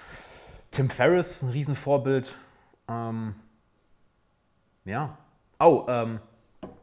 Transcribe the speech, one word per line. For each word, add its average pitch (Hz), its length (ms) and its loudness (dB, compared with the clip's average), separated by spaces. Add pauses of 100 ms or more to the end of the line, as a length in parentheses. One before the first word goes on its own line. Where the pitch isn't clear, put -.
(720)
Tim 135 180 0
Ferriss, 170 540 2
ein 127 60 -2
Riesenvorbild. 135 840 0 (540)
Ähm, 113 480 -6 (1500)
ja. 120 320 -6 (420)
Oh, 160 280 6
ähm, 113 320 -2 (640)